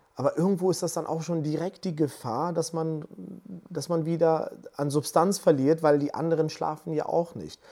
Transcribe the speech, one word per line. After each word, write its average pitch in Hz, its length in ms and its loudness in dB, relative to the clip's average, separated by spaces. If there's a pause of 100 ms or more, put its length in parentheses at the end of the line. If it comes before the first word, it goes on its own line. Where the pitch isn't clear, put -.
(180)
aber 139 200 2
irgendwo 180 320 2
ist 160 120 -2
das 165 120 -4
dann 165 120 -4
auch 160 140 -4
schon 160 220 -2
direkt 160 420 -4
die 180 100 -2
Gefahr, 147 600 -2
dass 165 180 -2
man, 160 320 -4 (640)
dass 156 220 -8
man 165 160 0
wieder 160 440 2 (240)
an 143 140 -2
Substanz 165 500 2
verliert, 156 440 4
weil 147 160 6
die 147 160 -2
anderen 156 340 0
schlafen 156 460 -4
ja 151 100 -2
auch 170 300 0
nicht. - 380 -12